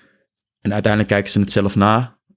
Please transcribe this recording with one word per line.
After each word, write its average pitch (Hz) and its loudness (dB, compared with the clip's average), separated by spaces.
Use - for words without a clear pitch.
en 101 -4
uiteindelijk 104 0
kijken 101 -2
ze - 0
het 101 0
zelf 98 -2
na 110 0